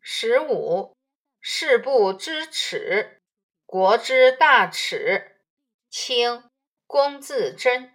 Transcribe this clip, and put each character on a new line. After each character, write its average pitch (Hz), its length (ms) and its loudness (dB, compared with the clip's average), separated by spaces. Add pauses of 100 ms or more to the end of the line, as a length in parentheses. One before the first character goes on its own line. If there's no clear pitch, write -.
十 240 300 0
五， 196 560 -4 (460)
士 285 360 0
不 220 360 2
知 214 320 -8
耻， - 760 -6 (440)
国 190 320 2
之 254 340 4
大 262 340 4
耻。 - 760 -6 (480)
清， 240 600 -4 (380)
龚 285 320 0
自 262 340 -6
珍。 254 420 -2